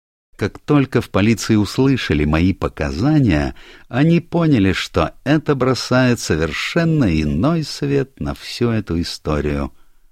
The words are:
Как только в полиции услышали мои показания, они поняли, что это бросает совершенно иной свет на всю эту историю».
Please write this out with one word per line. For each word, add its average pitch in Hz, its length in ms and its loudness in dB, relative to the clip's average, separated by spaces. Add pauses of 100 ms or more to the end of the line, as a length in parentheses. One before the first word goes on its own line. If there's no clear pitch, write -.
(400)
Как 104 180 -6
только 135 440 0
в - 80 -6
полиции 107 460 2
услышали 107 680 2
мои 80 300 2
показания, 85 1000 0 (340)
они 160 320 2
поняли, 147 500 2
что - 400 -2 (140)
это 147 280 0
бросает 127 680 0
совершенно 90 1000 0
иной 104 420 0
свет 139 580 -4
на 71 120 -4
всю - 360 -4
эту 98 320 -2
историю». 73 720 -4 (380)